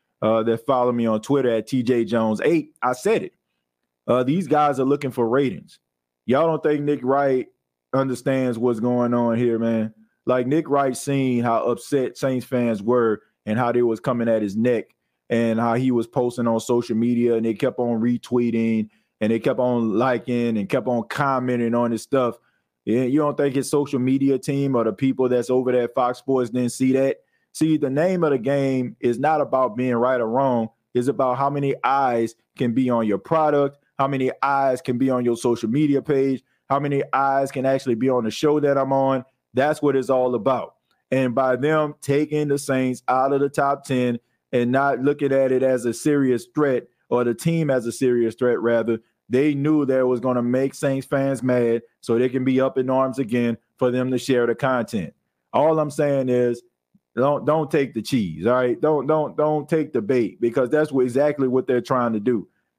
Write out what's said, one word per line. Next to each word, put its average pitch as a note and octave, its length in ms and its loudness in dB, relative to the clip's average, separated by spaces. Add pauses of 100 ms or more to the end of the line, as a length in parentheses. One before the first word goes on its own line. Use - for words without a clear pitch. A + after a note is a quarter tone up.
(200)
uh, A2 220 2
that A2+ 240 -2
follow B2 240 2
me A#2+ 160 -2
on A2 140 0
Twitter C3+ 280 0
at A2+ 200 -2
T B2+ 160 -2
J A#2+ 200 2
Jones A2 400 0
eight, D#3 380 0
I B2 100 0
said F#3+ 300 -2
it. - 120 -14 (720)
Uh, B2 160 2
these D3+ 240 0
guys D3 320 2
are C3 40 2
looking C#3 280 0
for A#2 160 0
ratings. B2 500 -2 (480)
Y'all C#3+ 220 4
don't D#3 120 -2
think D3+ 220 0
Nick C#3+ 220 -2
Wright C3+ 420 2 (480)
understands C3 640 0
what's A#2 220 0
going A#2+ 340 0
on A#2 220 0
here, A#2 240 0
man? A2+ 340 -2 (320)
Like, B2+ 220 0
Nick D#3 200 0
Wright C#3 280 0
seen C3 480 0
how A#2 200 0
upset B2+ 540 -2
Saints C3 260 -2
fans A#2+ 380 -2
were A2+ 400 0 (240)
and G#2+ 120 -2
how A#2+ 120 0
they A#2+ 120 2
was A2+ 180 0
coming A#2+ 280 -2
at A2 140 0
his G2+ 140 -4
neck A#2 300 0 (440)
and A2+ 300 0
how A#2 140 0
he B2+ 160 0
was A#2 160 0
posting A#2+ 420 -2
on A2+ 100 0
social A#2+ 380 -2
media, A#2+ 400 2
and A2+ 100 -2
they A2+ 80 0
kept B2 240 -2
on A#2+ 220 -2
retweeting A2+ 880 0 (320)
and G#2+ 100 0
they A2+ 80 2
kept B2+ 220 -2
on A#2 360 0
liking A#2+ 600 0
and G2 100 -4
kept B2 200 -2
on A#2+ 200 -2
commenting B2+ 680 -2
on A#2+ 180 0
his G#2+ 100 -6
stuff. B2 340 0 (480)
Yeah, A#2 180 0
you C3 180 0
don't D3 160 0
think C#3+ 180 0
his C3+ 160 -2
social C#3+ 300 0
media C3+ 380 2
team C#3 360 -2
or A#2 100 2
the A2 80 0
people C3 360 0
that's B2 200 0
over B2+ 220 2
there B2 120 2
at A#2 120 -6
Fox B2 240 0
Sports B2+ 320 -2
didn't B2 220 -2
see C3 200 0
that? C3+ 260 0 (340)
See, D#3 240 0
the C#3+ 140 -2
name E3+ 320 0
of D3+ 80 2
the C#3 80 2
game C3 640 -2
is A#2+ 180 0
not D#3 220 0
about C3 360 0
being B2 200 0
right B2 240 2
or A2+ 80 -2
wrong. A#2+ 400 0 (260)
It's B2 140 2
about B2+ 300 0
how C#3 120 0
many C#3 320 -2
eyes B2 520 0 (220)
can A#2+ 160 0
be B2+ 160 0
on A#2 180 2
your G2+ 120 0
product, D3 600 0 (200)
how C#3 80 0
many C3 240 -2 (120)
eyes C#3 380 0
can B2+ 160 -4
be C3 140 0
on B2 140 0
your A#2+ 120 2
social A#2 320 -2
media C#3+ 320 2
page, C3+ 420 0 (260)
how C#3 100 0
many C#3+ 240 -2 (100)
eyes C3+ 380 0
can C3 160 -4
actually C3+ 300 0
be B2+ 140 0
on B2 140 0
the A2 60 -2
show D3+ 300 0
that C#3+ 180 2
I'm C3+ 140 0
on. C3+ 320 0 (300)
That's D3 280 0
what C#3 140 2
it's C3 140 -2
all B2+ 240 2
about. A2+ 420 -2 (340)
And C3 240 0
by C3 220 2
them D3+ 440 0
taking D3+ 480 0
the C#3+ 100 0
Saints C3 500 -2
out C3 240 2
of C#3 80 0
the C#3 80 0
top C#3 360 -2
ten B2 360 -2 (320)
and A#2+ 180 0
not C3+ 300 0
looking C#3+ 320 0
at C3+ 180 2
it B2+ 120 2
as C3 220 0
a A#2+ 80 0
serious C3+ 600 0
threat C#3 320 0 (220)
or A#2+ 160 0
the A#2+ 100 0
team E3 360 -2
as B2+ 160 0
a A#2 60 -4
serious A#2+ 420 0
threat, A#2+ 260 0
rather, A2+ 400 0 (300)
they C#3+ 240 2
knew D3 320 0
that C3 140 2
it B2+ 60 2
was B2+ 140 0
gonna B2 220 0
make C3 320 0
Saints C3+ 320 -4
fans C3+ 360 -2
mad A#2+ 400 0 (200)
so A#2 160 0
they B2+ 100 2
can B2+ 160 -2
be C3 160 2
up C3 180 0
in C3 100 -2
arms C3 300 0
again A#2+ 380 -2 (220)
for B2+ 120 2
them B2+ 200 -2
to B2 80 -2
share B2 280 2
the A#2 80 0
content. A#2 580 -2 (400)
All D#3 280 2
I'm D3+ 100 -2
saying C#3 380 0
is B2 340 0 (540)
don't, C3 280 0
don't D3+ 260 0
take C#3+ 240 0
the A2 80 -4
cheese, F#2 440 -2
all B2 80 6
right? B2 260 2
Don't, D3 260 0
don't, D#3 300 0
don't D3+ 320 0
take D#3 240 -2
the A#2+ 80 0
bait, A2+ 400 -2
because A#2 300 0
that's D3+ 220 0
what, C3 120 2
exactly C3+ 440 0
what B2 180 0
they're B2 140 2
trying B2 320 0
to A2 80 -2
do. G#2+ 260 -2 (320)